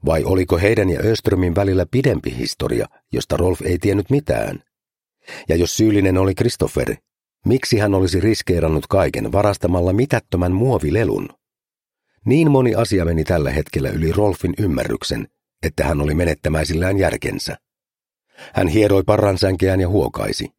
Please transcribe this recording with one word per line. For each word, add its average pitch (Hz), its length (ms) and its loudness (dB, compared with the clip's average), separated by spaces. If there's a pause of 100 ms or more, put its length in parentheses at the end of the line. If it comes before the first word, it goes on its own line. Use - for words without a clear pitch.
Vai 78 180 0
oliko 92 340 0
heidän 101 320 2
ja 82 100 -2
Öströmin 92 560 0
välillä 95 360 0
pidempi 113 460 -2
historia, 58 500 -4 (240)
josta - 260 -4
Rolf 87 240 0
ei 87 160 -2
tiennyt 101 320 0
mitään? 58 540 -2 (840)
Ja 80 60 2
jos 85 220 0
syyllinen 101 400 4
oli 95 180 2
Christopher, 69 600 -2 (500)
miksi 120 320 0
hän 104 160 2
olisi 92 260 2
riskeerannut 82 680 0
kaiken 80 440 0
varastamalla 90 600 0
mitättömän 104 580 0
muovilelun? 92 760 0 (960)
Niin 147 260 4
moni 127 240 4
asia 107 300 0
meni 82 180 0
tällä 76 280 0
hetkellä 69 380 -4
yli 78 220 -2
Rolfin 95 480 0
ymmärryksen, 71 680 -2 (360)
että - 200 -2
hän 73 180 0
oli 73 120 0
menettämäisillään 80 840 -2
järkensä. 76 600 -2 (960)
Hän 92 140 0
hieroi 101 360 2
parransänkeään 95 760 2
ja 90 80 2
huokaisi. 58 720 -2